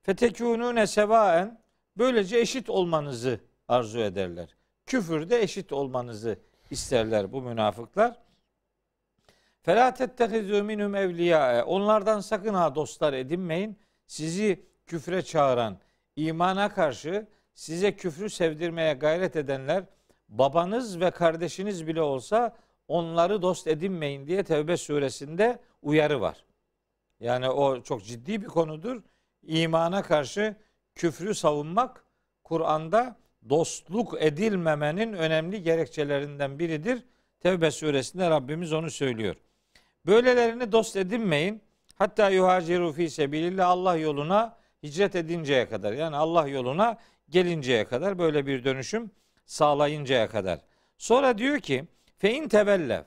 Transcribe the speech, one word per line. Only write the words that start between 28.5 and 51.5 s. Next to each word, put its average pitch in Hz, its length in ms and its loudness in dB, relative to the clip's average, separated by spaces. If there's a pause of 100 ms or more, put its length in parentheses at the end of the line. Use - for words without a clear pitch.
İmana 165 580 0
karşı 185 540 -2 (400)
küfrü 170 400 -2
savunmak 160 680 -2 (380)
Kur'an'da 165 720 -2 (340)
dostluk 165 720 -2
edilmemenin 165 920 0
önemli 165 500 -2
gerekçelerinden 143 960 -2
biridir. 170 460 -4 (340)
Tevbe 175 320 2
suresinde 156 580 -2
Rabbimiz 156 440 0
onu 160 180 -2
söylüyor. 110 440 -2 (680)
Böylelerini 233 680 4
dost 220 240 2
edinmeyin. 196 640 0 (340)
Hatta 208 340 2
yuhaciru 180 600 4
fi 160 180 -2
sebilillah, 165 600 0
Allah 180 260 2
yoluna 160 600 0 (260)
hicret 185 320 0
edinceye 156 540 0
kadar, 104 240 -4
yani 151 220 -4
Allah 160 320 2
yoluna 139 500 0 (320)
gelinceye 143 560 2
kadar, 175 340 -2
böyle 151 280 2
bir 135 160 -2
dönüşüm 135 480 -4 (340)
sağlayıncaya 147 840 2
kadar. 92 300 -4 (380)
Sonra 254 400 4
diyor 262 220 -2